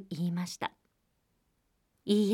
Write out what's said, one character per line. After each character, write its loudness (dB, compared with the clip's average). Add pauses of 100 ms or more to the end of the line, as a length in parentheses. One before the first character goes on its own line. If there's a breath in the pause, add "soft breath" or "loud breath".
言 -2
い -2
ま -4
し -12
た。 -4 (1300)
「い 4
い 6